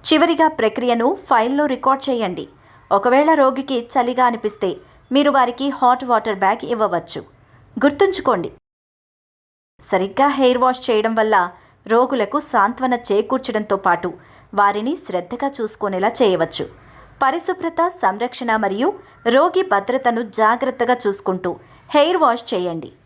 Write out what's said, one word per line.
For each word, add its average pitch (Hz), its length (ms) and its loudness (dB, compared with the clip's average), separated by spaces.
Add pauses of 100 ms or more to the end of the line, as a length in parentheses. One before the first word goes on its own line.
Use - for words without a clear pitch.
చివరిగా 320 400 4 (120)
ప్రక్రియను 233 480 0 (220)
ఫైల్లో 254 340 2 (100)
రికార్డు 262 340 0
చేయండి. 208 380 -4 (520)
ఒకవేళ 247 320 4 (120)
రోగికి 262 360 0 (160)
చలిగా 247 360 0
అనిపిస్తే 220 400 -4 (460)
మీరు 285 220 4
వారికి 247 300 0 (120)
హాట్ 254 320 2
వాటర్ 214 340 0
బ్యాగ్ 226 280 0
ఇవ్వవచ్చు. 214 480 -4 (640)
గుర్తుంచుకోండి, 285 680 0 (1400)
సరిగ్గా 196 360 0 (120)
హెయిర్ 254 260 2
వాష్ 254 240 0
చేయడం 226 320 2
వల్ల 220 140 2 (580)
రోగులకు 247 440 0 (140)
సాంత్వన 240 420 0 (180)
చేకూర్చడంతో 214 720 -2
పాటు 175 260 0 (480)
వారిని 208 340 2 (120)
శ్రద్ధగా 202 440 -6 (100)
చూసుకునేలా 208 520 -2 (100)
చేయవచ్చు. 175 440 0 (560)
పరిశుభ్రత, 330 600 -2 (200)
సంరక్షణ 226 480 -2 (140)
మరియు 202 240 -2 (480)
రోగి 339 260 4 (100)
భద్రతను 240 500 0 (180)
జాగ్రత్తగా 240 640 2
చూసుకుంటూ 196 480 -2 (420)
హెయిర్ 320 280 4
వాష్ 240 280 2
చేయండి. 175 400 -4 (160)